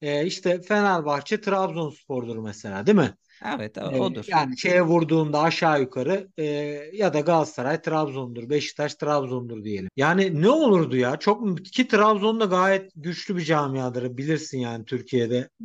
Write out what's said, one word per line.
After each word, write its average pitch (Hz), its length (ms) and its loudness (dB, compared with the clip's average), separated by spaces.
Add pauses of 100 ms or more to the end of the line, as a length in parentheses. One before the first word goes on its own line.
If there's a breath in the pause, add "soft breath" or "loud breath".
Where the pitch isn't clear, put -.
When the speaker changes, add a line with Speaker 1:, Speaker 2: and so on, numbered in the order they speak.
Speaker 1:
E, 147 240 -2
işte 180 360 -2
Fenerbahçe 185 800 0
Trabzonspor'dur 156 960 -4
mesela, 104 480 -8
değil 202 120 6
mi? 131 160 4 (440 soft breath)
Speaker 2:
Evet, 110 200 -10
o-, 101 140 -8
Speaker 1:
E, 131 80 -2
Speaker 2:
odur. 123 280 -2
Speaker 1:
yani 147 300 0
şeye 180 240 4
vurduğunda 160 600 2
aşağı 160 400 4
yukarı, 151 460 -2 (100)
e, 160 60 -4 (500)
ya 190 200 0
da 151 60 2
Galatasaray 151 600 0
Trabzon'dur, 131 680 -4
Beşiktaş 147 460 -4
Trabzon'dur 123 680 -4
diyelim. 98 320 -6
Yani 165 460 2
ne 196 80 6
olurdu 190 480 4
ya? 127 220 0
Çok 220 220 0
mu-, 196 140 -2
ki 247 320 -2
Trabzon 214 520 2
da 220 60 2
gayet 190 500 2
güçlü 170 420 -6
bir 175 40 -2
camiadır. 131 760 -2
Bilirsin 143 420 -4
yani 117 260 -6
Türkiye'de 123 640 -2 (160)